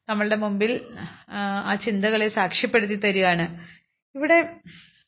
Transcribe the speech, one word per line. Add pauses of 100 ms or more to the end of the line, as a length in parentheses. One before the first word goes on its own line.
നമ്മളുടെ
മുമ്പിൽ, (500)
ആ,
ആ
ചിന്തകളെ
സാക്ഷ്യപ്പെടുത്തി
തരികയാണ്. (480)
ഇവിടെ (520)